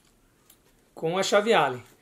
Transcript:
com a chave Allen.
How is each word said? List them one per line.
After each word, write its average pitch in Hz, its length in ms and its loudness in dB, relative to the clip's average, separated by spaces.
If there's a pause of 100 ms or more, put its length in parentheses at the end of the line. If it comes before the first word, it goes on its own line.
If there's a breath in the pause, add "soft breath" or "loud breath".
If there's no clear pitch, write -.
(960 soft breath)
com 165 220 -6
a 190 60 0
chave 208 300 2
Allen. 135 300 0 (180 soft breath)